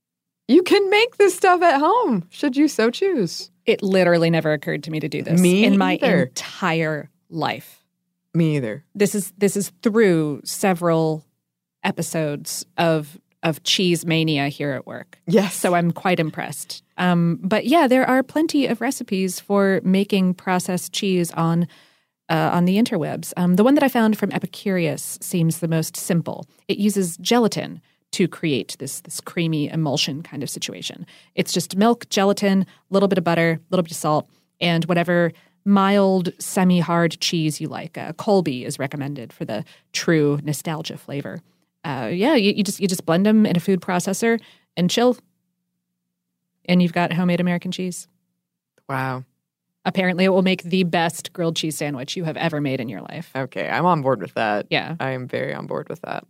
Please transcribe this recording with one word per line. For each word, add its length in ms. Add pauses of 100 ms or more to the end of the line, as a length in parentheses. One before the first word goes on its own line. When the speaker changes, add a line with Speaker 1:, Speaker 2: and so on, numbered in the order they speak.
(480)
Speaker 1:
you 160
can 260
make 280
this 180
stuff 260
at 160
home, 520
should 260
you 100
so 240
choose. 600 (160)
Speaker 2:
It 160
literally 480
never 220
occurred 320
to 60
me 80
to 100
do 140
this 180
Speaker 1:
Me 240
Speaker 2:
in 140
my 240
Speaker 1:
either. 220
Speaker 2:
entire 840 (220)
life. 540 (500)
Speaker 1:
Me 220
either. 280 (100)
Speaker 2:
This 200
is, 240
this 180
is 140 (120)
through 600
several 800 (600)
episodes 840 (100)
of, 400 (280)
of 180
cheese 420
mania 440
here 240
at 140
work. 400
Speaker 1:
Yes. 280
Speaker 2:
So 200
I'm 180
quite 260
impressed. 640 (140)
Um, 460
but 240
yeah, 200
there 220
are 160
plenty 420
of 140
recipes 580
for 460
making 500
processed 580
cheese 400
on, 360 (640)
uh, 220
on 120
the 120
interwebs. 600
Um, 200
the 80
one 100
that 100
I 40
found 300
from 120
Epicurious 920
seems 380
the 80
most 280
simple. 500 (220)
It 100
uses 400
gelatin 640 (320)
to 160
create 500
this, 240
this 180
creamy 500
emulsion 520
kind 200
of 80
situation. 560 (280)
It's 180
just 240
milk, 340
gelatin, 520
a 40 (240)
little 180
bit 100
of 60
butter, 280
a 80 (100)
little 140
bit 80
of 40
salt, 320 (320)
and 260
whatever 460 (320)
mild, 760
semi-hard 840
cheese 400
you 80
like. 280
Uh, 180
Colby 500
is 140
recommended 540
for 120
the 200 (280)
true 500
nostalgia 540
flavor. 440 (440)
Uh, 280
yeah, 220
you, 220
you 80
just, 160
you 80
just 180
blend 200
'em 200
in 100
a 40
food 200
processor 600 (360)
and 140
chill. 260 (1500)
And 180
you've 120
got 180
homemade 280
American 320
cheese. 360 (800)
Speaker 1:
Wow. 360 (600)
Speaker 2:
Apparently, 400
it 60
will 120
make 200
the 220
best 500
grilled 220
cheese 200
sandwich 400
you 80
have 140
ever 220
made 200
in 80
your 140
life. 320
Speaker 1:
Okay, 340
I'm 180
on 160
board 200
with 120
that. 360
Speaker 2:
Yeah. 300
Speaker 1:
I 100
am 180
very 260
on 120
board 240
with 120
that. 260